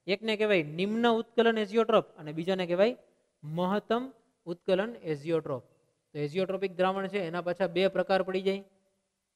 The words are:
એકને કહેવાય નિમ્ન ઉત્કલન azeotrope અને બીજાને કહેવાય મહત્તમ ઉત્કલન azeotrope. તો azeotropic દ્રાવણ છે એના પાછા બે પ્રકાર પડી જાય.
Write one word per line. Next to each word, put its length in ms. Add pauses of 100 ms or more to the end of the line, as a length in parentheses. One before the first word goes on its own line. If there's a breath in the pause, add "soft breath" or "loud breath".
એકને 300
કહેવાય 260
નિમ્ન 460
ઉત્કલન 500
azeotrope 600
અને 140
બીજાને 340
કહેવાય 300 (480)
મહત્તમ 680 (320)
ઉત્કલન 520
azeotrope. 720 (460)
તો 60
azeotropic 500
દ્રાવણ 380
છે 120
એના 220
પાછા 260
બે 220
પ્રકાર 340
પડી 200
જાય. 220 (720)